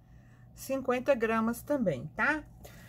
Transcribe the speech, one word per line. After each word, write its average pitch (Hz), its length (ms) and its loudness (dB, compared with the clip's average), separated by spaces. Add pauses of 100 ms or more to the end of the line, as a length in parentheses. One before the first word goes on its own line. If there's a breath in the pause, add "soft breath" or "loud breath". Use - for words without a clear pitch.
(540 loud breath)
cinquenta 262 600 2
gramas 226 480 0
também, 170 520 0
tá? 285 280 2 (460 loud breath)